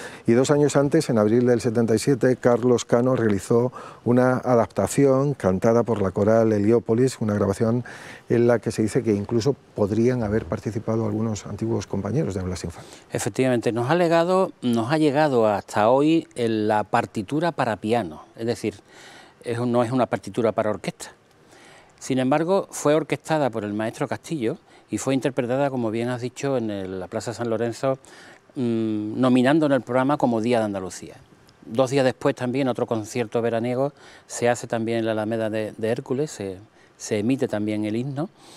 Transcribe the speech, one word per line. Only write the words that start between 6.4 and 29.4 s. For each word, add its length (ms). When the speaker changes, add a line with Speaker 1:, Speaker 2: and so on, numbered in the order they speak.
Speaker 1:
Heliópolis, 680
una 120
grabación 520
en 180
la 140
que 120
se 100
dice 220
que 100
incluso 420
podrían 480
haber 240
participado 600
algunos 420
antiguos 400
compañeros 480
de 60
Blas 220
Infante. 260
Speaker 2:
Efectivamente, 600
nos 180
ha 60
legado, 560
nos 300
ha 60
llegado 500
hasta 420
hoy 460
en 320
la 160
partitura 680
para 160
a 80
piano, 460
es 100
decir, 300
es 160
un, 120
no 120
es 80
una 140
partitura 460
para 180
orquesta. 420
Sin 200
embargo, 520
fue 240
orquestada 540
por 140
el 100
maestro 340
Castillo 500
y 80
fue 160
interpretada, 560
como 220
bien 180
has 120
dicho, 360
en 140
el, 280
la 80
Plaza 260
San 160
Lorenzo, 500
mm, 640
nominando 460